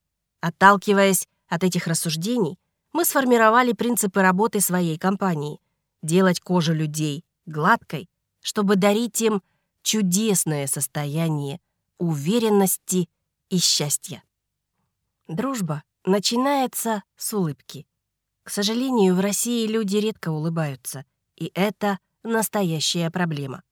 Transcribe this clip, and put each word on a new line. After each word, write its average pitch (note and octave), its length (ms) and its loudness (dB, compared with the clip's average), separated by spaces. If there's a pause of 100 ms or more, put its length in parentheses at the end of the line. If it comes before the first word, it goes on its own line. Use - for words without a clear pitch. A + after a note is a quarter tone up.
(400)
Отталкиваясь G3 880 4 (200)
от F3 160 -2
этих F3+ 220 0
рассуждений, E3+ 720 -2 (340)
мы E4+ 120 0
сформировали A#3+ 680 4
принципы G#3+ 480 0
работы F#3+ 400 2
своей F3 380 0
компании: F3+ 640 -2 (420)
делать F3+ 380 2
кожу E3 340 0
людей D3+ 500 -4 (220)
гладкой, D#3 640 -2 (320)
чтобы G#3 360 0
дарить G#3 440 0
им G#3+ 220 0 (400)
чудесное F#3 840 0
состояние D3 920 -4 (380)
уверенности F#3 1120 0 (420)
и F#3 80 0
счастья. - 640 -2 (1040)
Дружба E3 560 -4 (220)
начинается A#3 960 0 (140)
с - 180 -8
улыбки. D#3+ 520 -6 (580)
К - 60 -14
сожалению, A3 640 2
в F#3 60 2
России A3 460 -2
люди G#3+ 320 0
редко G#3 320 -4
улыбаются, D#3 760 -6 (320)
и - 180 -10
это G3+ 440 -2 (240)
настоящая F3+ 880 -2
проблема. C#3+ 600 -6